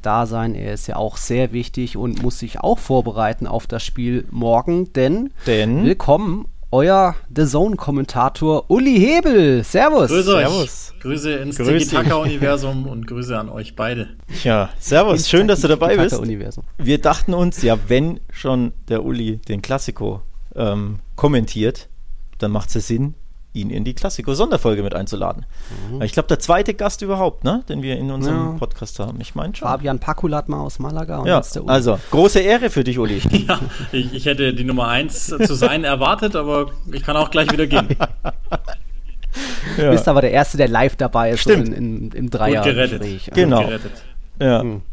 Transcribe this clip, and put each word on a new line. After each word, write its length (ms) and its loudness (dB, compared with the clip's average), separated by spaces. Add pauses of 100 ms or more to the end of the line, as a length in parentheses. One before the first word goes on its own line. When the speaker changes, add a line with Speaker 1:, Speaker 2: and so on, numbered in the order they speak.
Speaker 1:
da 240 0
sein. 260 -2
Er 220 -6
ist 100 -8
ja 120 -6
auch 200 -4
sehr 360 0
wichtig 440 -6
und 240 -4
muss 160 0
sich 220 -8
auch 180 2
vorbereiten 720 0
auf 180 -4
das 160 -4
Spiel 480 -2
morgen. 640 0
Denn, 380 0 (160)
Speaker 2:
Denn? 360 2
Speaker 1:
willkommen, 640 2 (280)
euer 420 4 (200)
The 120 4
Zone-Kommentator 1200 0
Uli 280 4
Hebel. 680 6
Servus. 460 4
Speaker 3:
Grüß 200 2
euch. 180 4
Speaker 2:
Servus. 400 -2 (140)
Speaker 3:
Grüße 320 -4
ins 240 -6
Speaker 2:
Grüß 100 0
dich. 220 4
Speaker 3:
Tiki-Taka-Universum 1000 0
und 200 -8
Grüße 300 -6
an 120 -6
euch 260 -12
beide. 340 -4 (340)
Speaker 2:
Ja, 260 2 (100)
servus. 380 4
Speaker 1:
Ins 120 0
Speaker 2:
Schön, 200 6
dass 120 4
du 60 2
dabei 300 4
bist. 140 2
Speaker 1:
Tiki-Taka-Universum. 520 -4 (140)
Speaker 2:
Wir 240 2
dachten 320 4
uns, 300 0
ja, 120 6 (140)
wenn 300 2 (120)
schon 400 -2 (160)
der 160 -2
Uli 340 -4 (120)
den 140 -4
Clasico, 580 -4 (340)
ähm, 440 -2 (180)
kommentiert, 720 0 (480)
dann 140 -2
macht's 240 0
ja 60 2
Sinn, 340 -2 (380)
ihn 180 -6
in 120 -4
die 120 -4
Clasico-Sonderfolge 880 0
mit 100 -4
einzuladen. 540 -6 (440)
Speaker 1:
Mhm. 120 -4
Speaker 2:
Ich 100 -2
glaub, 140 0
der 100 4
zweite 380 2
Gast 260 -4
überhaupt, 440 -2
ne, 220 0
den 140 -6
wir 160 -4
in 140 -4
unserem 260 -2
Speaker 1:
Ja. 220 -4
Speaker 2:
Podcast 400 -6
haben. 220 -6
Ich 120 -12
mein 220 -6
schon. 120 -6
Speaker 1:
Fabian 300 -2
Pakulatma 640 -4
aus 160 -8
Malaga 400 -6
und 100 -6
Speaker 2:
Ja, 100 4
Speaker 1:
jetzt 180 -2
der 80 -6
Uli. 100 -2
Speaker 2:
also, 260 2 (120)
große 300 6
Ehre 280 2
für 140 0
dich, 160 -2
Uli. 260 -2
Speaker 3:
<laughs> 220 2
Ja, 120 0 (320)
ich, 220 -2
ich 140 -6
hätte 260 0
die 120 -2
Nummer 220 0
eins 380 -2
zu 300 0
sein 280 2
erwartet, 520 0
aber 320 0 (260)
ich 80 -4
kann 160 0
auch 140 2
gleich 200 2
wieder 140 2
gehen. 240 2
Speaker 2:
<laughs> 80 2 (1800)
Ja. 80 2
Speaker 1:
Du 60 6
bist 160 4
aber 140 6
der 100 2
Erste, 260 2
der 100 4
live 300 2
dabei 340 2
ist, 100 0
Speaker 2:
Stimmt. 260 4
Speaker 1:
so 60 -2
in, 340 -4
in, 40 -8
im 180 -4
Speaker 3:
Gut 100 -4
gerettet. 260 2
Speaker 1:
Dreiergespräch. 680 -2
Speaker 2:
Genau. 260 6
Speaker 3:
Gut 80 2
gerettet. 240 -6 (480)
Speaker 2:
Ja. 220 4
Speaker 1:
Hm. 200 -4 (120)